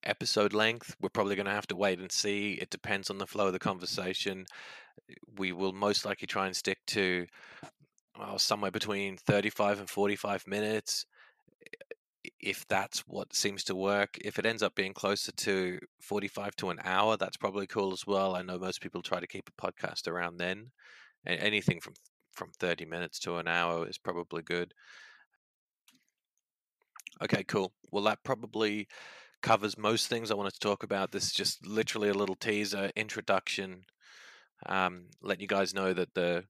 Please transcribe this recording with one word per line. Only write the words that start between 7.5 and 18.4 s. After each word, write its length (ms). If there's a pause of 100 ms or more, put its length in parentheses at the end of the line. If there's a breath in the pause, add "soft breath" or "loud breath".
well, 200
somewhere 320
between 480
thirty-five 600
and 120
forty-five 560
minutes, 580 (1200 soft breath)
i-, 60 (100)
if 280
that's 400
what 260
seems 300
to 100
work. 500
If 140
it 80
ends 160
up 140
being 180
closer 380
to 480 (200)
forty-five 560
to 140
an 140
hour, 320
that's 200
probably 300
cool 260
as 140
well. 300
I 60